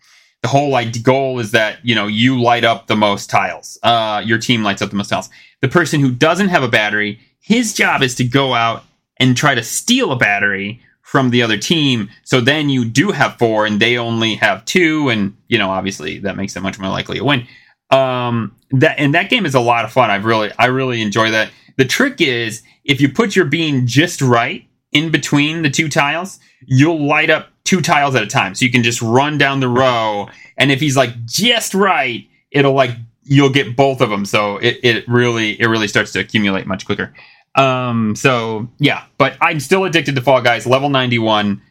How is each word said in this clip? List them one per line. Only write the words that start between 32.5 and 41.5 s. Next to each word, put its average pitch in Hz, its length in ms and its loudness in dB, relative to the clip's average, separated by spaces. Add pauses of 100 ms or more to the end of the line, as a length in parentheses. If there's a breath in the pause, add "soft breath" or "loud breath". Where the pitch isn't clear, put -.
it'll, 139 220 2
like, 131 180 0 (320)
you'll 139 260 4
get 127 260 -2
both 135 260 2
of 110 100 0
them. 101 140 -4
So 104 320 -2
it, 117 260 -2
it 113 240 0
really, 117 520 0
it 113 60 2
really 110 220 2
starts 104 240 -2
to - 80 -4
accumulate 101 480 0
much 95 180 -6
quicker. 101 300 -6 (400 loud breath)
Um, 123 600 0
so 117 600 -2
yeah, 127 280 0 (120)
but 135 240 0
I'm 165 180 0
still 190 240 0
addicted 151 320 0
to 127 60 -2
Fall 131 200 4
Guys, 117 260 0
level 131 200 2
ninety-one. 113 720 0 (120 soft breath)